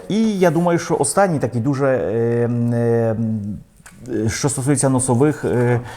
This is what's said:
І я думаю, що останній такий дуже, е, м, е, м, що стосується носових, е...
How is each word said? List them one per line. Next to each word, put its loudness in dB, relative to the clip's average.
І 0
я 4
думаю, 2
що -2
останній 2
такий -2
дуже, 0
е, 0
м, 0
е, 2
м, -6
що -2
стосується 0
носових, 2
е... 0